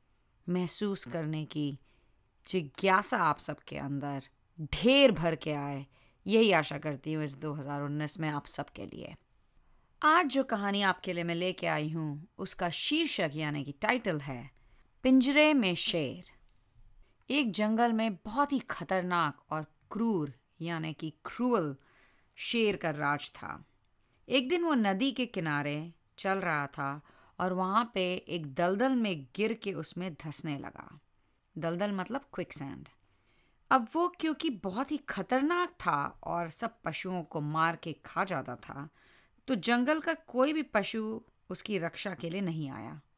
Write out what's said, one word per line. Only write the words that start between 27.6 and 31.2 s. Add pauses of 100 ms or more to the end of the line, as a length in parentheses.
पे
एक
दलदल
में
गिर
के
उसमें
धंसने
लगा। (580)